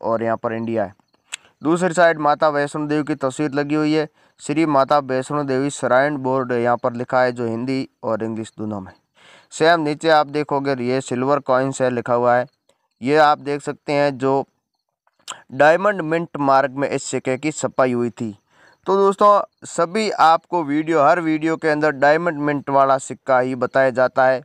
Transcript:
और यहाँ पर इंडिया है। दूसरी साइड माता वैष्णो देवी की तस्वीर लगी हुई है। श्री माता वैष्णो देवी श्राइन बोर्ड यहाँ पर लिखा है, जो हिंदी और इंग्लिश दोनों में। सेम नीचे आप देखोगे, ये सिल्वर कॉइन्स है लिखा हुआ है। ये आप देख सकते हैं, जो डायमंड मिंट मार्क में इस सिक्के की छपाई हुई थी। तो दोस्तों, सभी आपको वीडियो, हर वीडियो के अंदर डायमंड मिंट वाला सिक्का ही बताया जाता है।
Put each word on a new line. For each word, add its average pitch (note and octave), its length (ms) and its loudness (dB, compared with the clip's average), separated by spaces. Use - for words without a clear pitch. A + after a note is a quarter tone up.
और A2+ 200 -2
यहाँ A2+ 140 0
पर A2+ 160 -6
इंडिया A2+ 320 -4
है। G2 100 -10
दूसरी E3 320 0
साइड E3 240 4
माता D3 300 2
वैष्णो D3 380 -2
देवी D3 180 0
की D3+ 120 -4
तस्वीर C#3 360 -4
लगी C#3+ 220 -2
हुई D3+ 200 0
है। D3+ 140 0
श्री D3+ 260 0
माता D3 340 2
वैष्णो C3 440 -4
देवी C3+ 260 -2
श्राइन C3+ 480 0
बोर्ड C3 340 -2
यहाँ A#2+ 240 0
पर B2 160 -4
लिखा B2+ 300 -2
है, B2+ 100 0
जो B2 140 -6
हिंदी B2+ 420 -4
और A2 180 -4
इंग्लिश A2 360 -8
दोनों G#2+ 220 -8
में। F#2 120 -16
सेम E3 280 2
नीचे D3+ 300 -2
आप D3+ 180 4
देखोगे, C#3 560 -2
ये B2+ 160 0
सिल्वर C3 400 -2
कॉइन्स C3 420 0
है B2+ 80 2
लिखा A#2+ 240 -2
हुआ A#2+ 220 4
है। B2 100 0
ये C3+ 160 0
आप D3+ 240 4
देख C#3+ 220 -6
सकते D3 300 -8
हैं, C#3+ 260 0
जो C3+ 260 0
डायमंड F3 500 4
मिंट D#3+ 360 -4
मार्क C#3 340 2
में C#3 160 -4
इस C#3 140 -4
सिक्के C3 340 -4
की D3 140 -6
छपाई C3 420 -2
हुई A#2+ 180 -2
थी। A2+ 200 -8
तो F#3+ 100 0
दोस्तों, G3 440 4
सभी F3 460 -2
आपको E3 520 2
वीडियो, D#3 380 0
हर D#3 180 4
वीडियो D#3+ 360 -2
के D#3+ 120 -4
अंदर D3+ 240 2
डायमंड D3 460 2
मिंट C#3+ 320 -4
वाला C3+ 280 4
सिक्का C3 400 -2
ही C3 180 -2
बताया C3 340 0
जाता B2+ 360 2
है। C3 180 0